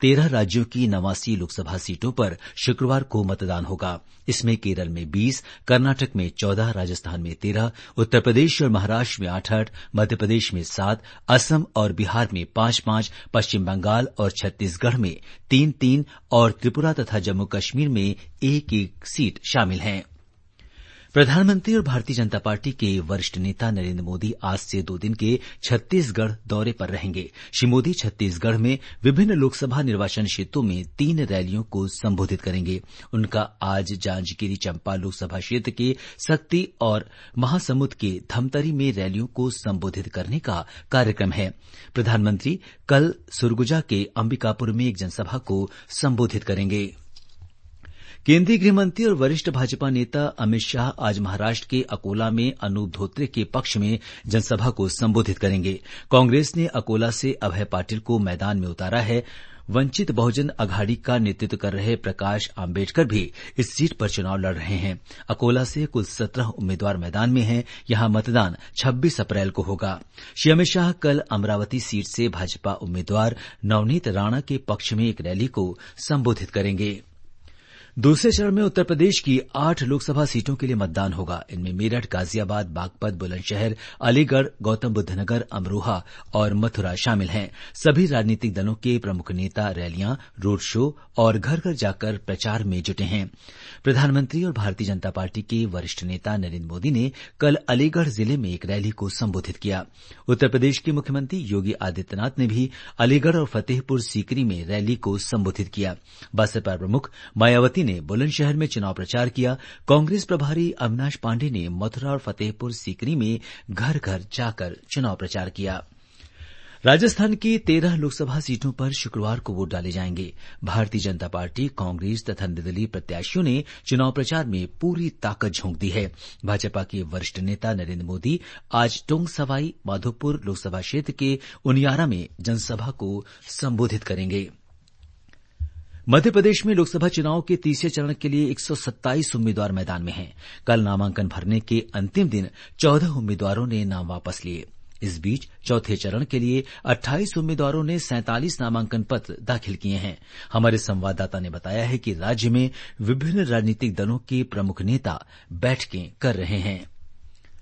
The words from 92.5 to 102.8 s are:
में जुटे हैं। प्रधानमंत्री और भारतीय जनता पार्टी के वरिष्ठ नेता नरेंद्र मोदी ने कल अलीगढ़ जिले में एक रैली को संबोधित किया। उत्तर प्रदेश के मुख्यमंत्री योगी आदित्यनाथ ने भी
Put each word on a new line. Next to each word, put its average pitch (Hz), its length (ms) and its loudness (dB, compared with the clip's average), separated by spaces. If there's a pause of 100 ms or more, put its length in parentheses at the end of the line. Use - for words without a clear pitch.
में 90 180 0
जुटे 95 220 -4
हैं। 95 260 -2 (540)
प्रधानमंत्री 139 600 4
और 175 80 -2
भारतीय 104 340 -2
जनता 95 240 -2
पार्टी 95 320 -6
के 113 240 0
वरिष्ठ 87 380 -6
नेता 92 320 -4
नरेंद्र 85 320 -4
मोदी 87 220 -2
ने 135 220 2 (280)
कल 143 180 6 (100)
अलीगढ़ 151 400 2
जिले 110 280 0
में 107 140 -2
एक 87 160 -6
रैली 101 240 -2
को 101 180 -4
संबोधित 95 480 -4
किया। 95 300 -4 (420)
उत्तर 123 200 4
प्रदेश 127 300 2
के 156 140 -2
मुख्यमंत्री 139 460 -2
योगी 101 340 -2
आदित्यनाथ 95 680 -4
ने 127 80 4
भी 120 240 0 (280)